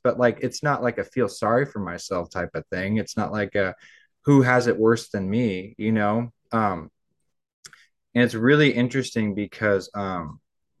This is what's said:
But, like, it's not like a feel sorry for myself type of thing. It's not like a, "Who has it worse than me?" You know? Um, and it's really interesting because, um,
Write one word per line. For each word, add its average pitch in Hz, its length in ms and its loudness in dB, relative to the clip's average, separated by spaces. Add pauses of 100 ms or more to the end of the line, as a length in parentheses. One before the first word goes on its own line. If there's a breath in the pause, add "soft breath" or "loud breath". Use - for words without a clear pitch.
But, 123 140 2
like, 120 240 2
it's 131 200 -6
not 143 200 -2
like 120 160 -2
a 98 60 -4
feel 117 240 -2
sorry 120 380 0
for - 140 -10
myself 87 500 -8
type 87 240 -6
of 80 140 -10
thing. 95 300 -2
It's - 180 -6
not 95 160 -2
like 104 240 -4
a, 95 180 0 (520 soft breath)
"Who 143 160 8
has 123 260 4
it 110 100 2
worse 110 300 2
than 95 200 -4
me?" 104 500 -2
You 107 140 -2
know? 110 400 0 (200)
Um, 98 380 -2 (1200 soft breath)
and 120 100 4
it's 113 100 0
really 139 380 6
interesting 120 640 -2
because, 101 600 -2
um, 90 460 -8 (400)